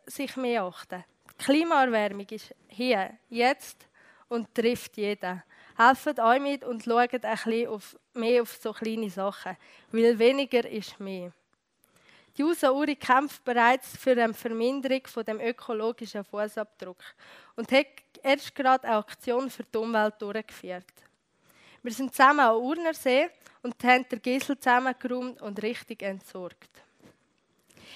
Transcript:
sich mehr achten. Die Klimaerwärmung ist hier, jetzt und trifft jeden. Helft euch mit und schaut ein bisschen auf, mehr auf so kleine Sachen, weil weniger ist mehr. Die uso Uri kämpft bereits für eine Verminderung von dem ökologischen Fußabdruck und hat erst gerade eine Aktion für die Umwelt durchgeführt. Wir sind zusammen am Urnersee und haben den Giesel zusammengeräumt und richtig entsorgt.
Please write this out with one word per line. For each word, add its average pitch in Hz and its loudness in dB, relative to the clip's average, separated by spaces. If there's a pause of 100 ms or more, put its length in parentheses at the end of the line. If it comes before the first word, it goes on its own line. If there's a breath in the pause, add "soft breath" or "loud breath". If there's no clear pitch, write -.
sich - -10
mehr 240 -2
achten. 180 -12 (360)
Die - -12
Klimaerwärmung 254 2
ist - -16 (140)
hier, 220 -2 (180)
jetzt 240 -2 (420 soft breath)
und 208 -6
trifft 240 -2
jeden. 202 -6 (340 soft breath)
Helft 254 4
euch 233 4
mit 277 -4
und 233 -8
schaut 240 2
ein 240 -6
bisschen 226 -4
auf, - -14 (140)
mehr 240 2
auf - -10
so 220 -8
kleine 220 -6
Sachen, 190 -8 (340 soft breath)
weil 226 4
weniger 247 2
ist - -10
mehr. 185 -12 (1040 soft breath)
Die 277 -2
uso 311 2
Uri 294 0
kämpft 269 2
bereits 240 2
für - 0
eine 233 2
Verminderung 254 -2
von - -10
dem 214 -6
ökologischen 226 -6
Fußabdruck 208 -8 (580 loud breath)
und 240 -8
hat 269 4 (380)
erst - 0
gerade 262 2
eine 226 2
Aktion 240 -4
für - -14
die - -8
Umwelt 220 0
durchgeführt. 202 -10 (960 soft breath)
Wir 240 -8
sind 254 -6
zusammen 277 8
am 226 6
Urnersee 302 0 (320 soft breath)
und - -8
haben 254 6
den 233 -8
Giesel 262 -2
zusammengeräumt 247 -2
und 202 -10
richtig 226 -8
entsorgt. 190 -12 (1300 loud breath)